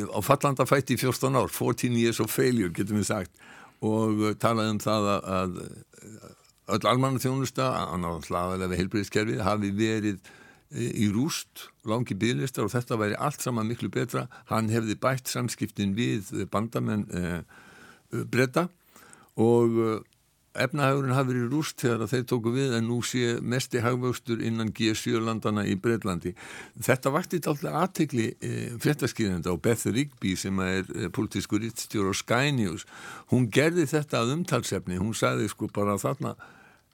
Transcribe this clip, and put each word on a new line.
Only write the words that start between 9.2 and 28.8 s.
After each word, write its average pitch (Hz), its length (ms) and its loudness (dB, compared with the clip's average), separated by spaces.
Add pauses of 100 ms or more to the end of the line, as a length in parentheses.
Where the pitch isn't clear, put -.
hafi 101 320 2
verið, 107 460 2 (500)
eh, 120 220 -4 (100)
í 104 80 4
rúst, 123 540 -2 (260)
langi 117 240 -2
biðlistar 123 540 -2
og 95 80 -6
þetta 123 260 -2
væri 104 160 0
allt 143 240 -4
saman 117 240 -2
miklu 117 240 -4
betra. 131 380 -4 (240)
Hann 113 180 0
hefði 113 320 2
bætt 131 300 0
samskiptin 113 680 -2
við, 120 400 -2
eh, 101 80 -4
bandamenn, 110 640 -2
eh, 87 320 -4 (840)
Breta 127 420 2 (680)
og, 117 320 6 (120)
eh, 110 180 0 (640)
efnahagurinn 135 520 2
hafi 131 200 2
verið 123 140 0
í 120 60 -4
rúst 151 280 -2
þegar 117 240 2
að 104 80 -4
þeir 123 160 2
tóku 117 240 0
við, 135 240 0
en 113 100 0
nú 120 140 0
sé 120 400 0
mesti 123 400 -2
hagvöxtur 120 600 0
innan 113 300 -2
G 110 220 2
sjö 117 280 0
landanna 107 440 0
í 101 140 2
Bretlandi. 95 560 -2 (440)
Þetta 131 340 2
vakti 175 260 -2
dálítið 151 420 -4
athygli, 135 600 0
eh, 117 360 -6
fréttaskýrenda 113 680 0